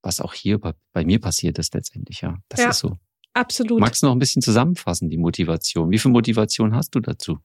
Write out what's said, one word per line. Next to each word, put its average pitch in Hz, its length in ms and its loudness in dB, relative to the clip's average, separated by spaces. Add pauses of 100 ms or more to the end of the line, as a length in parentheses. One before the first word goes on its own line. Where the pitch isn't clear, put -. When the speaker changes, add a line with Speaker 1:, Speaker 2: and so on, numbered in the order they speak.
Speaker 1:
was - 180 -6
auch - 120 -8
hier 104 260 -2
bei, 82 120 -6 (220)
bei 85 100 -2
mir 92 160 2
passiert 85 380 -2
ist - 160 -6
letztendlich, - 480 -10
ja. 87 160 -6 (100)
Das - 140 -6
Speaker 2:
Ja, 240 80 4
Speaker 1:
ist - 100 0
so. - 140 -4 (400)
Speaker 2:
absolut. 240 480 0
Speaker 1:
Magst - 220 2
du - 20 2
noch 131 100 4
ein 127 40 2
bisschen 135 240 2
zusammenfassen, 110 680 2
die 78 80 -2
Motivation? 82 760 0
Wie 110 80 4
viel 131 120 4
Motivation 113 640 2
hast - 200 -2
du 127 60 2
dazu? - 440 -6